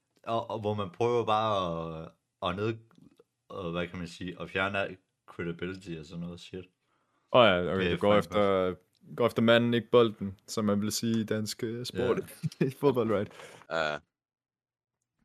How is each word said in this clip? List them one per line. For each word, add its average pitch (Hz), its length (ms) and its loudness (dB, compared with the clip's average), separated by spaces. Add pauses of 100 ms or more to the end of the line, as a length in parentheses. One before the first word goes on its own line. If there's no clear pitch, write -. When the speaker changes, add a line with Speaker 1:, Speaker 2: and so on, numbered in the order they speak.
(240)
Speaker 1:
og, 113 260 -4
og 107 100 -6
hvor 107 140 -2
man 101 160 -4
prøver 120 360 0
bare 90 800 -2
at, - 80 -16 (380)
at 90 60 -2
ned-, 110 220 -4 (720)
og 90 220 -8
hvad 87 160 -2
kan 92 120 -12
man 85 80 -8
sige, 87 340 -12
at 85 80 -12
fjerne 98 300 -2
al 92 180 -4 (300)
credibility 90 640 -8 (100)
og 76 60 -16
sådan 90 180 -14
noget 87 160 -12
shit. 92 260 -14 (680)
Speaker 2:
Åh 123 120 10
ja, 92 140 6 (140)
okay, 95 60 0
Speaker 1:
Det 92 80 2
er 85 80 0
Speaker 2:
du - 60 -2
går 101 100 4
Speaker 1:
fandme 104 80 6
Speaker 2:
efter, 95 560 2 (400)
går 120 100 2
efter 113 160 0
manden, 117 320 6
ikke 117 180 -2
bolden, 107 460 4 (100)
som 107 180 -4
man 101 160 2
vil 107 100 -2
sige 113 280 0
i 110 40 0
dansk, 107 400 -6
øh, 120 220 -8
sport. - 320 -2 (440)
Speaker 1:
Ja. - 40 0
Speaker 2:
<laughs> - 20 0
I 131 120 -6
fodbold, 120 320 2
right? 104 200 -2 (400)
Speaker 3:
Ja. 78 260 -2 (1300)